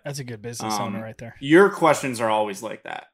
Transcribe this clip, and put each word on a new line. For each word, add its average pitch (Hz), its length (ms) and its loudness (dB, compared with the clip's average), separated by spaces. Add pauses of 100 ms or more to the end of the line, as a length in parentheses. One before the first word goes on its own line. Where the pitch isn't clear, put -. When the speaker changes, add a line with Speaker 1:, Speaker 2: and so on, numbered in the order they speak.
Speaker 1:
That's 143 160 -8
a 135 40 -10
good 117 160 -12
business 110 380 -8
owner 101 200 -4
Speaker 2:
Um, 110 40 -8
Speaker 1:
right 110 160 -14
there. 117 220 -14
Speaker 2:
your 160 280 6
questions 143 520 2
are 113 100 2
always 107 320 0
like - 220 -10
that, - 300 -12